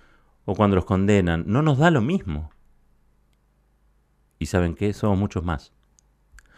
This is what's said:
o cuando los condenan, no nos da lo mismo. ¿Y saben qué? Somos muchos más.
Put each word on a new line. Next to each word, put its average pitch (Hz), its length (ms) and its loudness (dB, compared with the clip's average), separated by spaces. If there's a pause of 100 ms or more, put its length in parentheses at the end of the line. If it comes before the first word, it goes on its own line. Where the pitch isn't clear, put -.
(460)
o 104 80 -4
cuando 101 220 4
los 90 100 0
condenan, 95 600 2
no 117 160 0
nos 147 160 2
da 165 100 4
lo 151 120 2
mismo. 80 500 -4 (1900)
¿Y 78 80 -8
saben 87 300 0
qué? 101 180 -4
Somos 101 240 0
muchos 98 260 -2
más. 82 300 -6 (840)